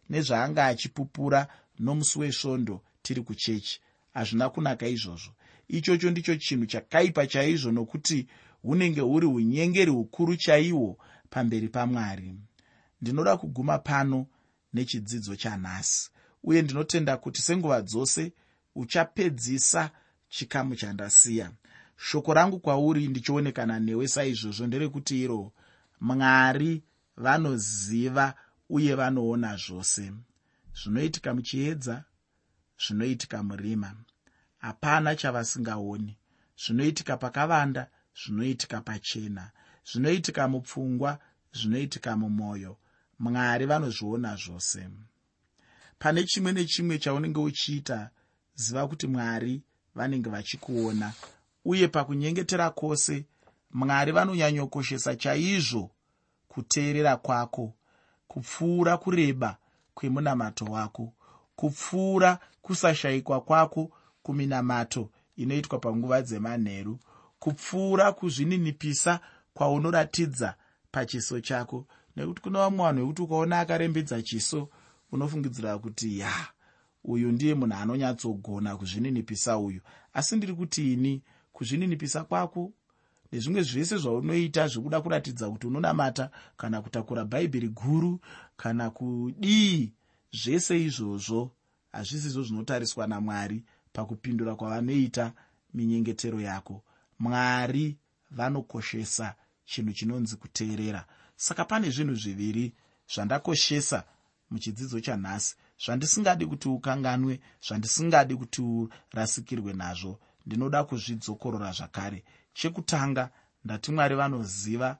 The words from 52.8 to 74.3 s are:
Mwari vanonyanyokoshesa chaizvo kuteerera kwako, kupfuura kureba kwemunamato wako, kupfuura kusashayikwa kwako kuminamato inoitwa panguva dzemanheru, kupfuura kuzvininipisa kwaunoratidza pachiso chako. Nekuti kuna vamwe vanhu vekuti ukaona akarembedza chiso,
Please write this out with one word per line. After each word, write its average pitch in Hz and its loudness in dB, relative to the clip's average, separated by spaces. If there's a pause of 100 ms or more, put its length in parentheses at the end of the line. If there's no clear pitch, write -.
Mwari 139 2
vanonyanyokoshesa 143 0
chaizvo 139 0 (580)
kuteerera 147 2
kwako, 120 -2 (540)
kupfuura 170 2
kureba 147 2 (380)
kwemunamato 131 -2
wako, 107 -6 (440)
kupfuura 180 2 (240)
kusashayikwa 139 2
kwako 160 4 (300)
kuminamato 123 0 (260)
inoitwa 135 -2
panguva 123 2
dzemanheru, 110 -4 (400)
kupfuura 190 2
kuzvininipisa 160 0 (340)
kwaunoratidza 143 0 (360)
pachiso 123 -4
chako. 123 -4 (300)
Nekuti 165 -6
kuna 190 -2
vamwe 196 4
vanhu 143 4
vekuti 156 -2
ukaona 165 2
akarembedza 165 0
chiso, 143 -2 (440)